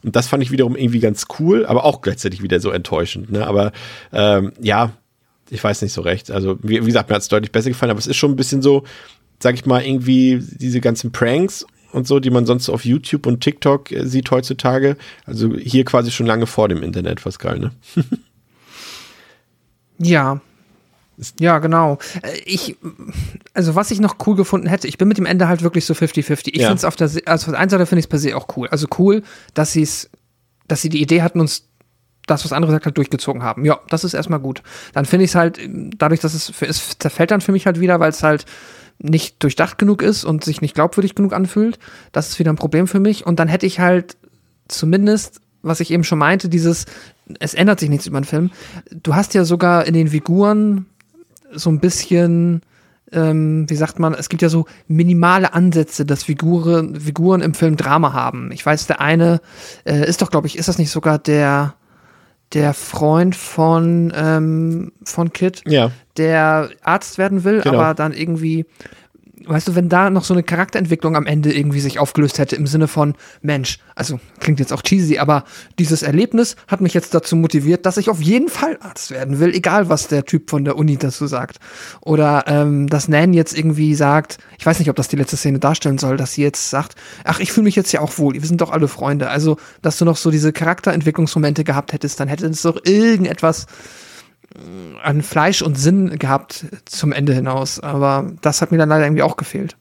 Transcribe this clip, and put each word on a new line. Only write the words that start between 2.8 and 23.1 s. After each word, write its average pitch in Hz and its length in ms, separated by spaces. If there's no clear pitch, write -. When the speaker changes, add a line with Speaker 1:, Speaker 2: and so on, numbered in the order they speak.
Speaker 1:
ne? 104 160
Aber, 101 240
ähm, 104 380
ja, 110 300
ich - 140
weiß 101 180
nicht 101 120
so 90 80
recht. 90 280
Also, 95 320
wie, 110 200
wie 113 40
gesagt, 113 240
mir 107 60
hat's 101 140
deutlich 107 220
besser 113 180
gefallen, 123 200
aber 107 100
es 113 60
ist 139 120
schon 147 140
ein 135 40
bisschen 135 260
so, 139 220
sag 123 140
ich 123 100
mal, 127 180
irgendwie 131 560
diese 127 420
ganzen 117 300
Pranks 143 540
und 127 140
so, 139 140
die 131 100
man 120 160
sonst 123 200
so - 80
auf 123 120
YouTube 147 400
und 123 160
TikTok, 139 500
äh, 131 140
sieht 127 240
heutzutage. 131 680
Also 113 300
hier 127 280
quasi 120 280
schon 117 160
lange 113 180
vor 107 220
dem 85 160
Internet, 87 380
fast - 180
geil, - 180
ne? - 140
<laughs> 175 100
Speaker 2:
Ja. 143 440
Speaker 1:
Ist - 220
Speaker 2:
Ja, 165 200
genau. 160 380
Äh, - 240
ich, - 300